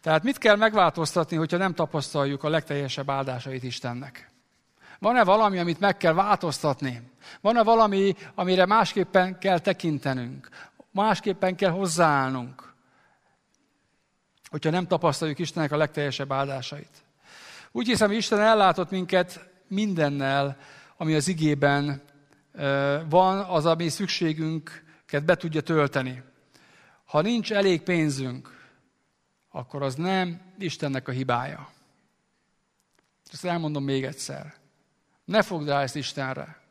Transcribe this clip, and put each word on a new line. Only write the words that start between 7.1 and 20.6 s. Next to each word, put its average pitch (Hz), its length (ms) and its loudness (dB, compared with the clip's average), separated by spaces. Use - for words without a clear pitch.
Van-e 226 220 4
valami, 202 520 4
amire 185 300 4
másképpen 185 760 2
kell 185 200 2
tekintenünk? 135 920 -4
Másképpen 196 640 0
kell 190 160 2
hozzáállnunk? 147 1040 0
Hogyha 156 200 -4
nem 175 180 -2
tapasztaljuk 160 520 0
Istennek 156 320 -4
a 151 60 -2
legteljesebb 143 540 -2
áldásait. 139 720 -8
Úgy 233 160 -4
hiszem, 214 240 2
Isten 214 280 0
ellátott 208 500 4
minket 180 600 -2
mindennel, 143 880 0